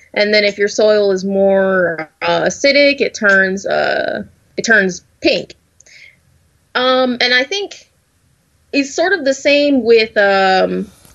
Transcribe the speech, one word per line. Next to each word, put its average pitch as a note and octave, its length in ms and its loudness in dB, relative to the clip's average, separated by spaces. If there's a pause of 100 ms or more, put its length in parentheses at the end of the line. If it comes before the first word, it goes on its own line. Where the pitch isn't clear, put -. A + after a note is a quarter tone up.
(140)
and G#3 200 0
then G#3 100 2
if G3+ 140 -2
your G3+ 100 0
soil G#3 440 2
is F#3+ 120 -2
more, F#3+ 840 0 (120)
uh, E3+ 200 0
acidic, C#4 580 0
it A3 140 -4
turns, F#3+ 520 0
uh, - 580 -4 (340)
it - 60 -8
turns G3 420 0 (160)
pink. A#3+ 340 -4 (1200)
Um, B3+ 460 0
and B3 120 0
I B3+ 120 0
think G4 440 -8 (840)
it's C#4 200 -2
sort E4+ 200 0
of E4+ 100 -2
the C4+ 100 0
same C#4+ 520 2
with, A3 320 2
um, F#3+ 760 0 (240)